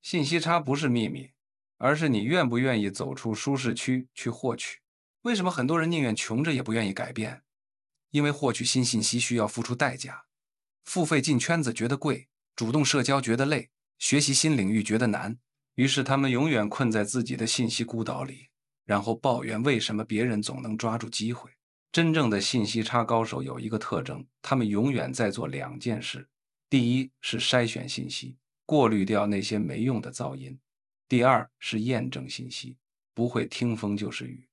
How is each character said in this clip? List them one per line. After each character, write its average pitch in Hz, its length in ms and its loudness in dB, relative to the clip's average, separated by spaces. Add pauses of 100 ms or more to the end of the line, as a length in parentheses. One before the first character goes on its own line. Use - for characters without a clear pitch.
信 160 220 0
息 160 140 2
差 165 220 2
不 139 160 0
是 147 120 0
秘 117 200 4
密， 131 220 -10 (480)
而 143 180 4
是 156 120 2
你 107 160 4
愿 151 240 4
不 120 100 2
愿 127 220 2
意 101 100 0
走 - 240 -6
出 113 200 -4
舒 139 220 -2
适 127 180 0
区 127 400 -2
去 - 140 -6
获 117 260 -4
取。 - 260 -10 (420)
为 240 120 0
什 185 100 0
么 185 60 2
很 131 160 -2
多 165 140 2
人 165 100 0
宁 165 100 0
愿 117 140 2
穷 120 300 -2
着 165 80 0
也 123 100 0
不 110 100 -4
愿 113 140 0
意 98 60 -2
改 - 200 -6
变？ 113 300 -8 (680)
因 147 120 2
为 147 80 4
获 143 220 0
取 123 120 -4
新 127 200 2
信 117 180 0
息 120 160 0
需 120 180 0
要 107 100 2
付 117 160 -4
出 123 120 -4
代 131 220 0
价。 - 300 -14 (580)
付 180 200 0
费 151 160 4
进 135 180 4
圈 165 240 2
子 117 120 -2
觉 110 120 -2
得 135 100 0
贵， 135 320 -2 (280)
主 113 160 -2
动 147 120 4
社 131 180 2
交 139 180 2
觉 117 160 2
得 135 80 2
累， 143 260 -2 (280)
学 - 220 2
习 139 120 2
新 156 240 4
领 98 140 2
域 110 120 2
觉 107 140 0
得 117 120 2
难， 104 300 -4 (360)
于 127 120 2
是 135 160 2
他 135 140 2
们 139 140 2
永 127 180 2
远 113 200 2
困 120 220 0
在 110 140 2
自 117 180 -2
己 120 140 -4
的 110 100 -2
信 113 220 0
息 117 160 -2
孤 113 180 -6
岛 123 220 -6
里， - 240 -14 (360)
然 101 160 2
后 110 140 0
抱 123 300 0
怨 110 180 -4
为 131 160 4
什 110 160 -2
么 107 80 -2
别 110 220 0
人 110 160 0
总 131 220 -6
能 110 140 -6
抓 113 200 -2
住 113 120 -6
机 113 240 -4
会。 - 180 -12 (420)
真 165 220 4
正 139 160 4
的 98 100 2
信 110 240 0
息 110 180 -2
差 117 220 2
高 113 200 2
手 127 180 -6
有 131 160 -8
一 120 100 -6
个 110 100 -2
特 - 240 -2
征， 131 220 -8 (160)
他 - 160 0
们 120 100 2
永 104 260 2
远 131 200 -2
在 113 180 0
做 95 180 -6
两 69 300 -10
件 117 220 -4
事。 - 280 -10 (400)
第 123 260 4
一 131 160 0 (100)
是 113 200 -4
筛 123 260 4
选 123 220 -6
信 131 200 -8
息， 127 280 -10 (280)
过 143 240 6
滤 104 160 4
掉 104 220 2
那 101 160 0
些 107 160 -4
没 - 220 -4
用 120 200 0
的 - 120 -10
噪 - 240 -8
音； 131 200 -14 (520)
第 120 160 4
二 127 340 4
是 - 220 -4
验 123 280 -2
证 131 200 -8
信 127 200 -12
息， 127 300 -14 (340)
不 120 160 0
会 117 160 0
听 117 320 -2
风 104 200 -2
就 101 120 -4
是 - 160 -10
雨。 64 280 -14